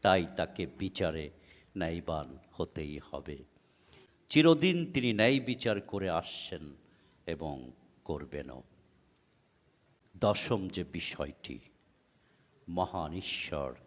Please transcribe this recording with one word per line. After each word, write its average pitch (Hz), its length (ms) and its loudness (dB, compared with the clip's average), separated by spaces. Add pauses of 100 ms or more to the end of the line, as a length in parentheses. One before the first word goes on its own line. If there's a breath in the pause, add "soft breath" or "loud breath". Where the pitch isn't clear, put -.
তাই 95 240 8 (100)
তাকে 85 300 -2
বিচারে 80 640 -2 (460 soft breath)
ন্যায়বান 82 640 -4 (140)
হতেই 76 460 -6
হবে। 71 460 -12 (840 soft breath)
চিরদিন 165 640 6
তিনি 123 200 2
ন্যায় 120 280 6
বিচার 117 400 0
করে 95 300 -4
আসছেন 76 680 -4 (500 soft breath)
এবং 73 460 -8 (320)
করবেনও। 67 580 -8 (1500)
দশম 101 520 2
যে 87 160 -4
বিষয়টি, - 760 -8 (1080 soft breath)
মহান 87 440 0
ঈশ্বর 73 600 -4 (120)